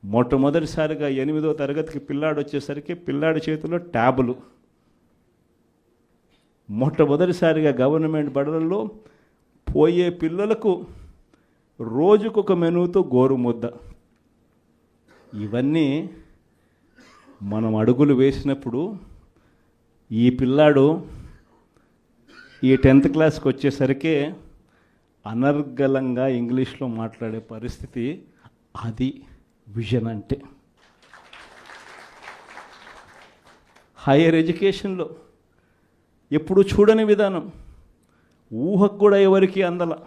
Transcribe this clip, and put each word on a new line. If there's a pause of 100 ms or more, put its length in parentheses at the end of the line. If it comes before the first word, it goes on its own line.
మొట్టమొదటిసారిగా
ఎనిమిదో
తరగతికి
పిల్లాడు
వచ్చేసరికి
పిల్లాడి
చేతిలో
ట్యాబులు. (2250)
మొట్టమొదటిసారిగా (140)
గవర్నమెంట్
బడులలో (960)
పోయే
పిల్లలకు (920)
రోజుకొక
మెనూతో (140)
గోరుముద్ద. (1700)
ఇవన్నీ (1300)
మనం
అడుగులు
వేసినప్పుడు (1300)
ఈ
పిల్లాడు (1800)
ఈ
టెన్త్
క్లాస్కి
వచ్చేసరికే (1120)
అనర్గళంగా
ఇంగ్లీష్లో
మాట్లాడే
పరిస్థితి, (800)
అది (580)
విజన్
అంటే. (3500)
హైయర్
ఎడ్యుకేషన్లో (1200)
ఎప్పుడూ
చూడని
విధానం, (1040)
ఊహకు
కూడా
ఎవరికీ
అందల. (140)